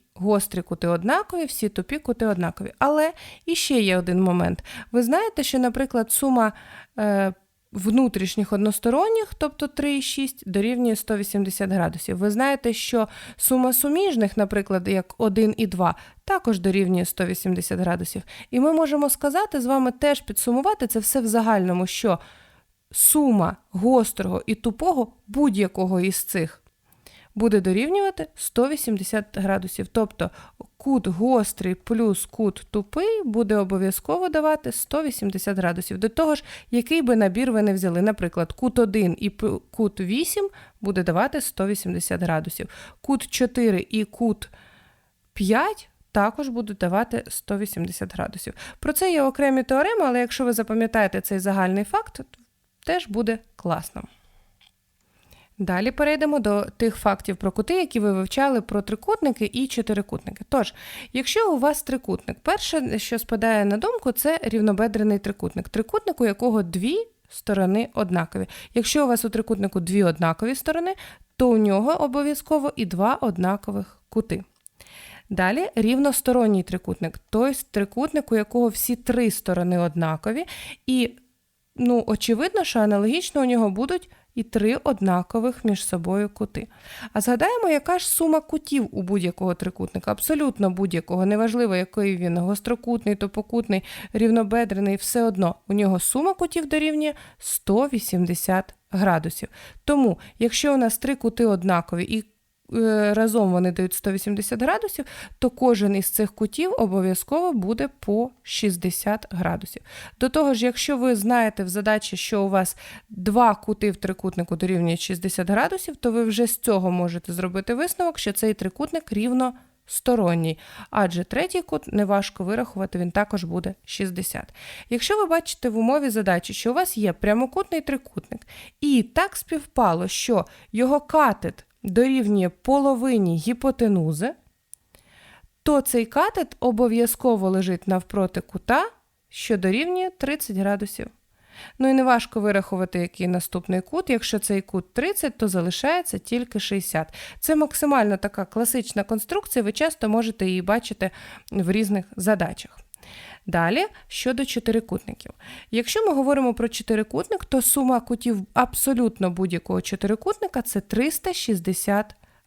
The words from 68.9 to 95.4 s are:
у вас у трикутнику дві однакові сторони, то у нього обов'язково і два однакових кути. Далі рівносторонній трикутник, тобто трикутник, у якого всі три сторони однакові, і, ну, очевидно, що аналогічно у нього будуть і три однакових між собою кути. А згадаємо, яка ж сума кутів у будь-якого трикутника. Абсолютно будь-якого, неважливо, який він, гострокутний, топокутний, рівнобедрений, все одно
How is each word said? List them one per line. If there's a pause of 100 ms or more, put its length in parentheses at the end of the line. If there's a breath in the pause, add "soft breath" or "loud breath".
у
вас
у
трикутнику
дві
однакові
сторони, (420 loud breath)
то
у
нього
обов'язково
і
два
однакових (100)
кути. (840 loud breath)
Далі
рівносторонній
трикутник, (120)
тобто
трикутник,
у
якого
всі
три
сторони
однакові, (420 loud breath)
і, (600)
ну,
очевидно,
що
аналогічно
у
нього
будуть (240 soft breath)
і
три
однакових
між
собою
кути. (440 loud breath)
А
згадаємо,
яка
ж
сума
кутів
у
будь-якого
трикутника.
Абсолютно
будь-якого,
неважливо,
який
він,
гострокутний,
топокутний, (300 loud breath)
рівнобедрений,
все
одно (140)